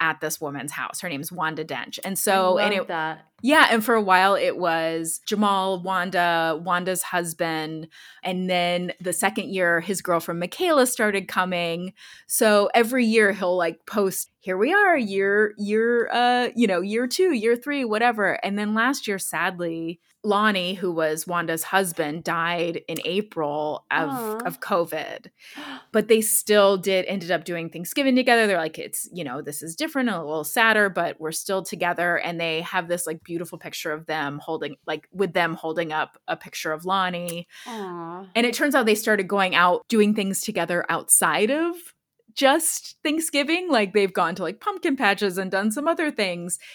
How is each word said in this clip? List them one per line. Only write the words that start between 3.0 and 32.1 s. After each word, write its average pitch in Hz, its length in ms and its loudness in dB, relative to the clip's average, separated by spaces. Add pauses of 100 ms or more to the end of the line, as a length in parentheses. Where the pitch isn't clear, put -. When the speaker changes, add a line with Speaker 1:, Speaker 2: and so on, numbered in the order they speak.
Speaker 1:
Yeah, 285 260 8
and 226 160 2
for 240 80 2
a 226 80 4
while 190 320 6
it 180 240 0
was 165 720 -2
Jamal, 190 560 0
Wanda, 175 800 0
Wanda's 180 420 -2
husband, 160 840 -4 (360)
and 185 260 -4
then 175 500 0
the 175 140 -4
second 196 400 -2
year, 170 260 2
his 180 220 -4
girlfriend 170 380 -2
Michaela 269 480 2
started 196 400 -2
coming. 180 640 -2 (320)
So 208 480 4
every 240 320 4
year 220 280 6
he'll, 185 220 0
like, 170 300 -2
post, 196 540 -2
"Here 185 180 -4
we 247 160 2
are, 392 240 6
year, 202 600 2
year, 220 520 0
uh, 247 440 2
you 240 100 4
know, 185 160 2
year 214 240 -2
two, 359 260 2
year 233 240 2
three, 277 300 -4
whatever." 214 580 0
And 202 140 -2
then 208 160 -2
last 247 340 0
year, 196 120 -2
sadly, 170 800 -4 (240)
Lonnie, 202 500 2
who 185 180 -2
was 160 360 -2
Wanda's 170 380 -2
husband, 165 580 -2
died 170 640 -2
in 165 180 -6
April 151 840 -4
of, 160 180 0
Speaker 2:
Aw. 226 280 -4 (100)
Speaker 1:
of 170 140 -8
covid. 165 640 -4 (280)
Speaker 2:
<gasps> 294 120 -14 (260)
Speaker 1:
But 214 160 2
they 220 120 8
still 202 560 4
did, 185 280 0
ended 180 260 -6
up 165 140 0
doing 165 240 -6
Thanksgiving 254 460 0
together. 240 300 4
They're 196 120 2
like, - 200 -4
"It's, - 360 -10
you 175 100 -8
know, 139 180 -8
this 147 220 -10
is 165 120 -12
different, 285 340 -2
a 190 80 -2
little 156 260 -4
sadder, 214 460 4
but 170 300 -4
we're 160 120 -4
still 190 320 -4
together." 175 540 -2